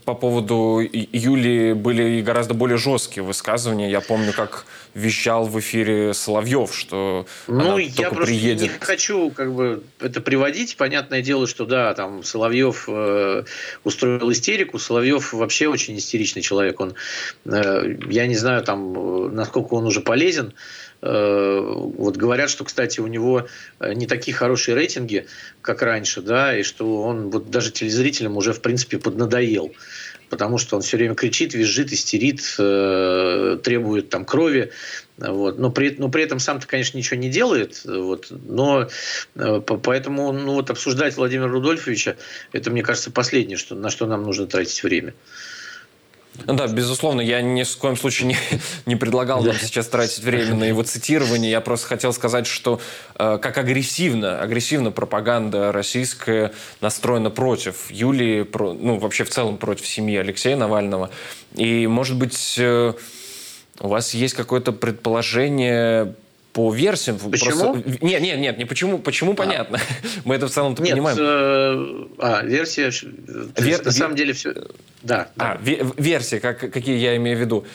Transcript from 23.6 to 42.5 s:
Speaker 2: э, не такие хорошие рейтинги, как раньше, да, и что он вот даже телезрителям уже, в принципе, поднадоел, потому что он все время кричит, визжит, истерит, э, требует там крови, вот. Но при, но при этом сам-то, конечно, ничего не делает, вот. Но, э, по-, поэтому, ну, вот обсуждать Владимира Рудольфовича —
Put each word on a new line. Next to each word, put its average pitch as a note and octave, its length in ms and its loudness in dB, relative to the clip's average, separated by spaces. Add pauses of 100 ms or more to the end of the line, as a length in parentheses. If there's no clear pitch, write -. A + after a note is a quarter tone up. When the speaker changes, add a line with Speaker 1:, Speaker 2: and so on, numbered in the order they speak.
Speaker 2:
э, - 120 -2
не A#2+ 140 -2
такие C3 280 -2
хорошие A#2+ 400 2
рейтинги, B2 520 0 (340)
как A2 220 -2
раньше, A2 400 0
да, B2 340 2
и G2+ 60 0
что A2 400 -2
он A2+ 280 -2
вот G#2+ 200 -2
даже A2 220 0
телезрителям A2 680 0
уже, G#2 160 2
в - 80 -8
принципе, B2 360 0
поднадоел, A2 720 0 (580)
потому A2 260 -2
что G#2+ 200 -2
он F#2+ 60 -2
все - 140 0
время A2+ 180 2
кричит, C3 380 0
визжит, A#2 400 2
истерит, C3+ 480 0 (180)
э, F#2+ 1040 2
требует A2 460 0
там F#2+ 160 -4
крови, D3 460 2 (480)
вот. G2 400 -2
Но B2+ 120 2
при, C#3 280 2
но C3+ 100 0
при D#3 160 2
этом C#3 140 -2
сам-то, C3+ 280 -4
конечно, C3 300 -2
ничего B2 240 -4
не B2+ 80 -2
делает, E3 560 0
вот. F#2 460 -4
Но, B2 580 2 (480)
э, G#2+ 240 0
по-, G#2+ 160 -2
поэтому, C#3 560 0
ну, C#3 220 -2
вот C3+ 160 0
обсуждать C3+ 480 0
Владимира C3 300 2
Рудольфовича — C3 680 0 (360)